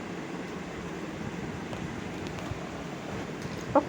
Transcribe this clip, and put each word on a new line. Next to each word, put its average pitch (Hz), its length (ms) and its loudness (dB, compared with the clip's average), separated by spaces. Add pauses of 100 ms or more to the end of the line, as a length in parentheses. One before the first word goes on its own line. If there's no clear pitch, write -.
(3750)
இப்போ 285 220 10